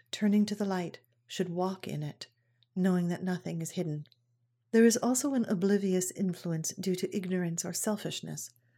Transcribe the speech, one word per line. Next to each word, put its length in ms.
turning 340
to 80
the 100
light, 360
should 220
walk 400
in 160
it, 240
knowing 320
that 160
nothing 360
is 120
hidden. 340
There 140
is 120
also 380
an 120
oblivious 680
influence 580
due 240
to 220
ignorance 480
or 80
selfishness, 800